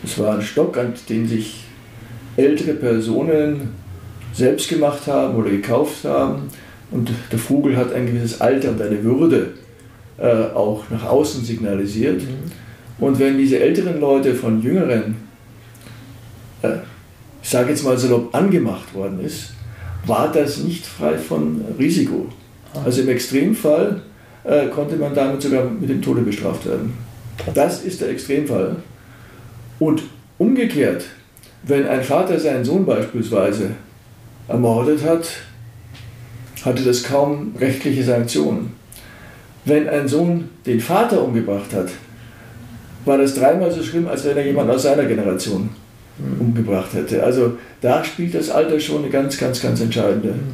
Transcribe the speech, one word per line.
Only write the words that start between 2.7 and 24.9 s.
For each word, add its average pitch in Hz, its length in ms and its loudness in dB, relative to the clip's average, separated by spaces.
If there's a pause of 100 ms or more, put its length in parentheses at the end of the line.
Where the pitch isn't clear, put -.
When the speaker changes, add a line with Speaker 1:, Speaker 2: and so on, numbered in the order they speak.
Speaker 1:
Personen 139 1000 0 (600)
selbst - 360 2
gemacht 151 380 0
haben 135 280 0
oder 107 140 2
gekauft 117 560 0
haben. 143 440 -2 (420)
Und 120 200 -2 (200)
der 113 80 0
Vogel 139 380 2
hat 123 160 0
ein 127 140 0
gewisses 120 340 -2
Alter 135 300 4
und 107 100 -2
eine 104 220 0
Würde, 131 480 4 (680)
äh, 113 380 2
auch 107 340 0
nach 113 160 -6
außen 139 400 2
signalisiert. 110 760 -2
Speaker 2:
Mhm. 139 300 -8 (540)
Speaker 1:
Und 135 140 2
wenn 135 180 4
diese 135 220 4
älteren 170 400 2
Leute 139 360 4
von 113 260 0
jüngeren, 123 540 0 (1500)
äh, - 80 0 (720)
ich - 80 -10
sag 123 200 2
jetzt 147 140 0
mal 127 140 2
salopp, 120 380 2
angemacht 156 580 2
worden 95 300 -6
ist, - 280 -8 (540)
war 120 260 2
das 147 280 2
nicht 170 260 -4
frei 151 320 -2
von 156 440 -2 (160)
Risiko. 147 500 2 (460)
Speaker 2:
Ah. 143 120 -8
Speaker 1:
Also 127 160 2
im 131 80 2
Extremfall, 151 920 2 (420)
äh, 135 240 4
konnte 147 280 -2